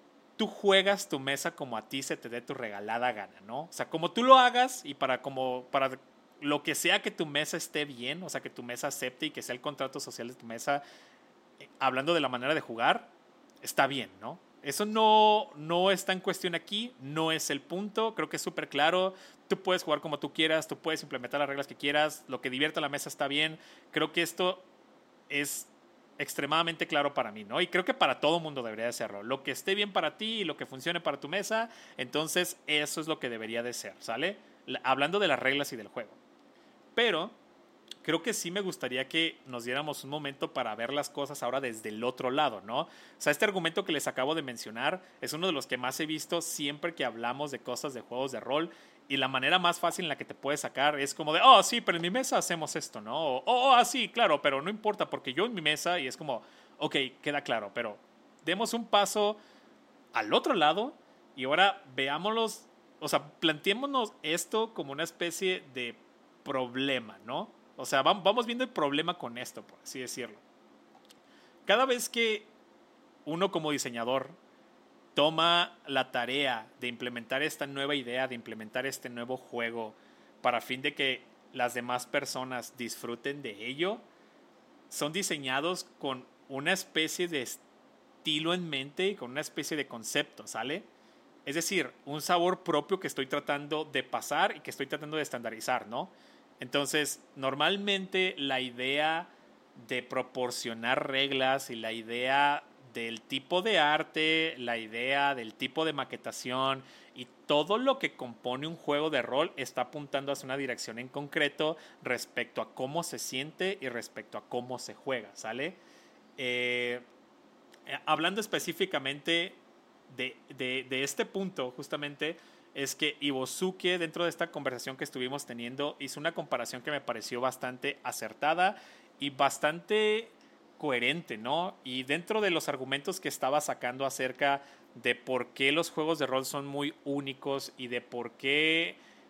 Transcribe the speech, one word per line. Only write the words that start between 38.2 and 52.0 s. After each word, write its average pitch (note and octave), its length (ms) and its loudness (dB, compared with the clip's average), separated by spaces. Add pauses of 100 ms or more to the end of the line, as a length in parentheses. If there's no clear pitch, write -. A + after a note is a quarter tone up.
que G#3+ 120 0
sí E3+ 180 -4
me G3 80 -2
gustaría C3 480 -4
que D#3+ 380 0
nos B2 180 -8
diéramos C#3 400 -4
un C3+ 60 -12
momento D3 440 -6
para A#2 220 -2
ver A#2 160 -4
las C#3+ 180 0
cosas C#3 320 -6
ahora B2+ 200 0
desde A2+ 260 -6
el A2 160 -4
otro B2+ 280 0
lado, C3+ 300 2
¿no? A#2 200 -4
O - 80 -10 (280)
sea, - 140 2
este D3+ 140 2
argumento F#3 400 0
que E3+ 80 0
les C#3 140 0
acabo C3 280 0
de D#3+ 60 0
mencionar B2+ 600 -2 (200)
es B2+ 100 -4
uno D#3+ 160 0
de F3+ 60 2
los C3+ 140 -2
que B2+ 100 -2
más B2+ 240 -2
he D#3+ 40 0
visto D#3 360 -2
siempre D3 520 -4
que D3 120 -2
hablamos B2 440 -4
de B2+ 100 -6
cosas B2+ 340 -6
de A#2 80 -10
juegos B2+ 320 -4
de A2 80 -6
rol, D3 280 0 (380)
y C#3 80 0
la C3 140 2
manera C3+ 280 4
más F3 220 2
fácil F3 260 0
en D#3+ 40 -2
la C3+ 80 -4
que - 80 -10
te - 100 -14
puedes C#3+ 240 -2
sacar C#3+ 400 2
es C#3 140 -2
como D#3 180 -4
de, E3 100 4
"Oh, A3+ 220 12
sí, A#3 160 0
pero G3 160 0
en E3+ 60 -4